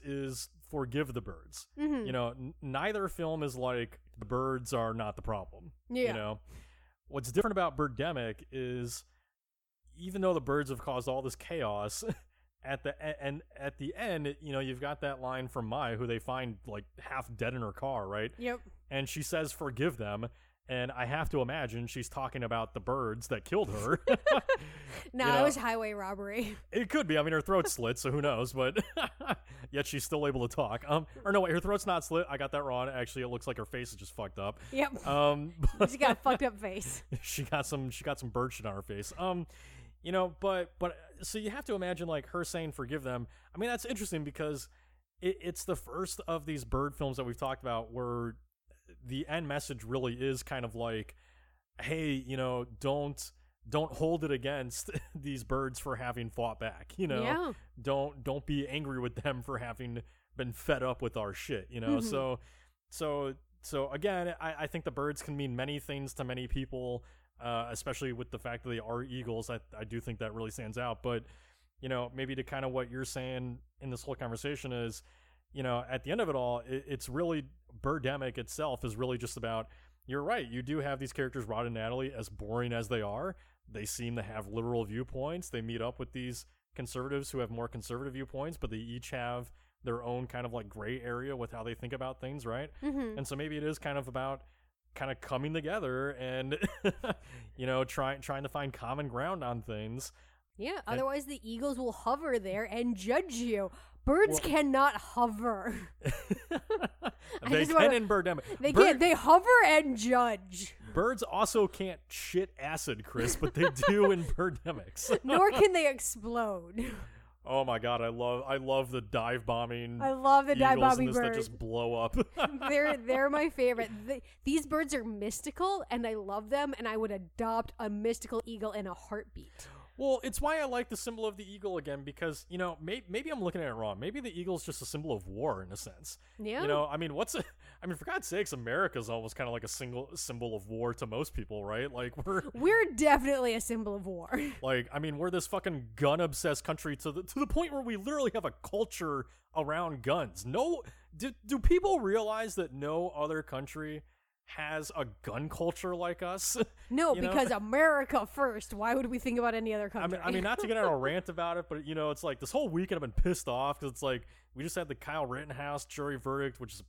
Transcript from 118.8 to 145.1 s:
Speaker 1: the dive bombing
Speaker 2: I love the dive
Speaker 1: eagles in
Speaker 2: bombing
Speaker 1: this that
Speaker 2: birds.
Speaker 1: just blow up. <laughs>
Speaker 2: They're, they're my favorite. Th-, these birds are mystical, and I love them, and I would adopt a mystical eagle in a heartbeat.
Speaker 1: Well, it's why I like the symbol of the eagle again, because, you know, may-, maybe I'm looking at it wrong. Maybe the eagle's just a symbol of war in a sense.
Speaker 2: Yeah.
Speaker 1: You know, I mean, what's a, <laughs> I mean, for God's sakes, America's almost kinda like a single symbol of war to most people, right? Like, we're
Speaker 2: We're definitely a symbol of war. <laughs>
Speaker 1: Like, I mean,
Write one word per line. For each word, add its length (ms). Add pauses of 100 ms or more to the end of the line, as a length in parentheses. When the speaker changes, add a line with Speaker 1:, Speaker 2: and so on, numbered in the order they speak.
Speaker 1:
the 100
dive 460
bombing 560
Speaker 2:
I 100
love 340
the 80
dive 240
Speaker 1:
eagles 200
in 60
Speaker 2:
bombing 40
Speaker 1:
this 80
that 60
Speaker 2:
birds. 160
Speaker 1:
just 200
blow 360
up. 220 (260)
<laughs> 260
Speaker 2:
They're, 300
they're 320
my 180
favorite. 420 (160)
Th-, 160 (220)
these 220
birds 280
are 100
mystical, 840
and 160
I 80
love 360
them, 260
and 100
I 120
would 140
adopt 640
a 100
mystical 560
eagle 280
in 140
a 80
heartbeat. 720 (300)
Speaker 1:
Well, 260
it's 180
why 200
I 60
like 240
the 60
symbol 300
of 100
the 60 (100)
eagle 240
again, 280
because, 440
you 80
know, 240
may-, 280
maybe 220
I'm 120
looking 180
at 60
it 60
wrong. 260
Maybe 220
the 100
eagle's 320
just 180
a 60
symbol 240
of 160
war 380
in 80
a 40
sense. 420 (200)
Speaker 2:
Yeah. 240
Speaker 1:
You 60
know, 200
I 100
mean, 160
what's 200
a, 80 (200)
<laughs> 200
I 60
mean, 80
for 80
God's 240
sakes, 240
America's 580
almost 240
kinda 160
like 140
a 40
single 460
symbol 400
of 140
war 260
to 120
most 280
people, 300
right? 280
Like, 200 (120)
we're 180 (120)
Speaker 2:
We're 400
definitely 600
a 40
symbol 360
of 100
war. 240 (220)
<laughs> 100
Speaker 1:
Like, 300
I 80
mean, 180